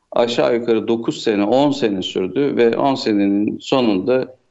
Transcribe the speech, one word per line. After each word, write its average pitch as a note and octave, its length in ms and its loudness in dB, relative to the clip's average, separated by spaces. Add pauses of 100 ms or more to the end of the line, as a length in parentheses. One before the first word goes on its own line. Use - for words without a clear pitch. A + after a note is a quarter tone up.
(120)
Aşağı B2 440 2
yukarı A2+ 320 0
dokuz A#2 360 -2
sene, G#2 200 0
on B2+ 280 2
sene G2+ 300 -2
sürdü B2 560 -4
ve A#2 200 4
on C3+ 180 0
senenin G2+ 640 0
sonunda A#2+ 720 0 (160)